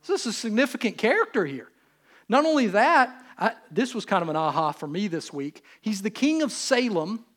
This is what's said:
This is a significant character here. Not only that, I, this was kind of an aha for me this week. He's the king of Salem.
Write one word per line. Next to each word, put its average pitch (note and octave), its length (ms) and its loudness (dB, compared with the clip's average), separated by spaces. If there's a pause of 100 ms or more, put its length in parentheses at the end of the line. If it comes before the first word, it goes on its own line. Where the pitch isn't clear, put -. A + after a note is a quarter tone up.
This F4+ 140 -2
is - 60 -8
a A3 60 -4
significant A3+ 640 -2
character C4 480 2
here. C3+ 240 -10 (580)
Not C4+ 160 4
only D4 240 4
that, B3+ 560 4 (140)
I, G#3 140 0 (180)
this A#3+ 240 -2
was G#3+ 100 -6
kind F#3 180 0
of E3 60 -4
an D3+ 80 -2
aha D#3 360 0
for D#3+ 140 -10
me F#3 220 -4
this E3 240 -6
week. C#3+ 300 -8 (180)
He's G3+ 220 -4
the G#3 80 -2
king D#4 320 0
of C#4 100 -2
Salem. A3 720 -2 (120)